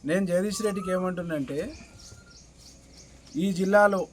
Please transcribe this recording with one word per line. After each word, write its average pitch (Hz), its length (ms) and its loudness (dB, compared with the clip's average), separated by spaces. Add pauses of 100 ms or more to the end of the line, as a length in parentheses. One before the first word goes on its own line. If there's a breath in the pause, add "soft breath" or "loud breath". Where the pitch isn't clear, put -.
నేను 185 200 0
జగదీష్ 185 360 -2
రెడ్డికి 196 300 -2
ఏమంటున్నంటే, 170 800 -4 (1600)
ఈ 185 180 0
జిల్లాలో 190 600 4